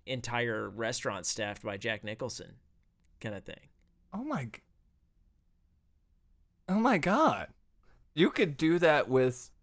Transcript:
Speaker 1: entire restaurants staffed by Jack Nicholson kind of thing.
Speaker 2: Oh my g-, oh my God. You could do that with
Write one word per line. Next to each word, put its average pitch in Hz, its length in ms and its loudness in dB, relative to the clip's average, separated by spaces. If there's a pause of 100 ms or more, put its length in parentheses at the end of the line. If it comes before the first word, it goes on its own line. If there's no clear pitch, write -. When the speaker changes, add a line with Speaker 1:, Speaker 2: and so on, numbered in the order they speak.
Speaker 1:
entire 120 600 -4
restaurants 113 600 -4
staffed 104 340 -6
by 101 140 -6
Jack 110 280 -6
Nicholson 110 500 -10 (680)
kind 107 140 -8
of 95 100 -12
thing. - 160 -14 (520)
Speaker 2:
Oh 208 120 -8
my 240 200 -4
g-, - 160 -14 (2000)
oh 196 120 2
my 233 180 4
God. 180 500 2 (680)
You 160 160 6
could 160 260 0
do 165 240 4
that 151 280 4
with 127 420 2 (120)